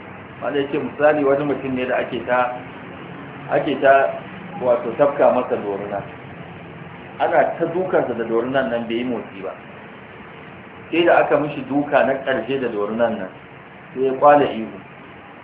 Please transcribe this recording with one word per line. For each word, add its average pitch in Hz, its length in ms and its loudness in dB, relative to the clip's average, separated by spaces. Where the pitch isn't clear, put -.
Wanda 143 160 0
yake 147 160 -2
misali, 143 480 2
wani 139 160 4
mutum 135 320 -2
ne 127 120 -2
da 123 160 0
ake 117 240 -6
ta, 123 280 2
ake 143 280 0
ta, 135 320 6
wato, 120 400 2
tafka 139 320 6
masa 123 240 0
doruna. 101 480 -4
Ana 151 360 4
ta - 120 0
dukansa - 460 0
da 113 100 -2
dorunan 127 440 0
nan, 117 200 -2
bai 117 60 -2
yi 123 100 -2
motsi 101 320 -6
ba. 92 160 -10
Sai 170 160 2
da 156 160 8
aka 147 160 4
mishi 147 320 -2
duka 139 320 4
na 131 120 2
ƙarshe 131 320 0
da 123 160 -2
dorunan 110 480 0
nan, 92 60 -8
sai 127 80 -2
ya 131 160 2
kwala 147 320 8
ihu. 107 240 -6